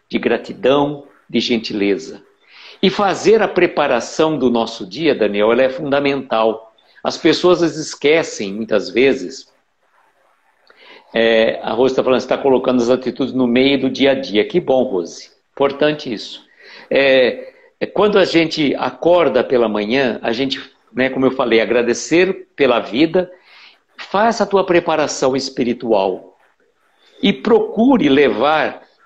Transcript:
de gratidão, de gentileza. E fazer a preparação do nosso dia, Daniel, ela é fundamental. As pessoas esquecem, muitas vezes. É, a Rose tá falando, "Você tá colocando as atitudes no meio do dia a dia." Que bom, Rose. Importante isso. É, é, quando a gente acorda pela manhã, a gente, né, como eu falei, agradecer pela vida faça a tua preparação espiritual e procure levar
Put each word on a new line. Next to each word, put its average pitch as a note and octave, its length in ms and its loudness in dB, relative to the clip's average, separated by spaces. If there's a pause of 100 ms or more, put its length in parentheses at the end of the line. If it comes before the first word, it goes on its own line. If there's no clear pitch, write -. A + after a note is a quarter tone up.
de A#2+ 100 -4
gratidão, C3 880 -2 (240)
de A#2+ 100 -2
gentileza. G#2+ 800 -4 (600)
E F#3 80 2
fazer G3 520 2
a F#3 60 0
preparação D3+ 880 0
do B2+ 140 0
nosso A2+ 360 -4
dia, C3 280 -2
Daniel, G#2 380 0
ela B2+ 100 2
é C3 60 2
fundamental. C3 1080 -2 (280)
As C#3+ 140 -4
pessoas E3+ 460 2
esquecem, D3 920 -2
muitas G#2+ 380 -2
vezes. A2+ 640 -2 (1600)
É, A2+ 480 2
a A2+ 100 -6
Rose C3 220 2
tá C3 100 0
falando, B2+ 160 2
"Você - 80 -8
tá C3 80 0
colocando B2+ 460 2
as A#2 80 0
atitudes B2 420 -2
no C3 140 0
meio C3 340 2
do C3 100 -2
dia C3 200 2
a G#2+ 40 4
dia." G2 300 -2
Que F3 160 -2
bom, C3 220 0
Rose. - 480 -6 (220)
Importante C#3 600 -2
isso. - 320 -12 (460)
É, C3 640 2 (280)
é, - 60 -6
quando G3+ 320 2
a F3+ 60 4
gente D#3 500 0
acorda C3 680 2
pela A#2 260 2
manhã, G#2+ 540 -2
a A#2 100 -2
gente, C3 280 -4 (320)
né, B2+ 180 -2
como C3 160 0
eu C3 40 2
falei, A#2+ 300 2
agradecer A#2+ 960 0
pela A#2+ 240 2
vida D#3+ 500 0 (680)
faça G#3+ 460 -2
a - 20 -6
tua F#3+ 180 2
preparação D3+ 720 0
espiritual A2+ 1000 -2 (880)
e G3 100 2
procure A3 760 2
levar C3+ 760 2 (240)